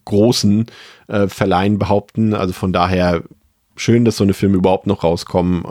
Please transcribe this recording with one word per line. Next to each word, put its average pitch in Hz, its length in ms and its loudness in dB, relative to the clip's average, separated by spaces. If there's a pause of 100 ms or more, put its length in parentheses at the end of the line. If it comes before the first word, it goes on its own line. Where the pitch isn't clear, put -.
großen, 107 600 2 (400)
äh, 101 220 -2
Verleihen 98 500 0
behaupten. 104 560 -2
Also 95 180 -4
von 92 220 -4
daher 90 480 0 (540)
schön, 120 280 2
dass 110 140 0
so 104 60 2
eine 98 100 2
Filme 98 240 0
überhaupt 92 280 0
noch 98 180 -2
rauskommen. 87 680 -2